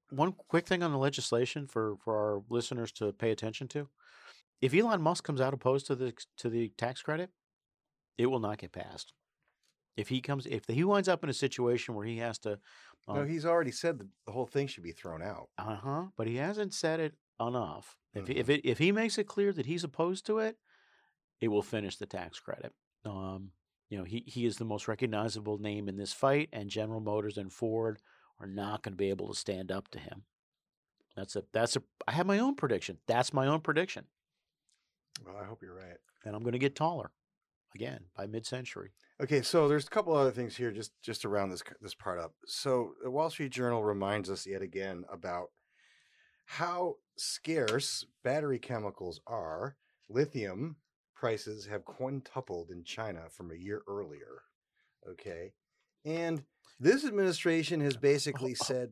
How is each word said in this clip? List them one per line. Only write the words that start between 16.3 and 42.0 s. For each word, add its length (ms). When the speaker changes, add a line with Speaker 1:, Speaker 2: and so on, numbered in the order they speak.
Speaker 1:
hasn't 360
said 280
it 140
enough. 600
If 140
he, 60
if 120
Speaker 2:
Mm-hmm. 60
Speaker 1:
it, 120
if 140
he 140
makes 260
it 60
clear 280
that 140
he's 180
opposed 420
to 120
it, 180
it 80
will 140
finish 340
the 100
tax 340
credit. 320
Um, 460
you 80
know, 60
he, 220
he 200
is 100
the 80
most 240
recognizable 720
name 300
in 100
this 160
fight, 380
and 180
General 300
Motors 360
and 160
Ford 460
are 60
not 360
gonna 140
be 140
able 180
to 100
stand 320
up 180
to 100
him. 260
That's 220
a, 160
that's 240
a, 60
I 40
have 140
my 120
own 160
prediction. 520
That's 280
my 140
own 120
prediction. 460
Speaker 2:
Well, 120
I 80
hope 180
you're 120
right. 240
Speaker 1:
And 100
I'm 80
gonna 160
get 160
taller 360
again 300
by 100
mid-century. 640
Speaker 2:
Okay, 200
so 260
there's 180
a 40
couple 260
other 140
things 260
here 160
just, 200
just 200
to 60
round 240
this, 100
this 120
part 240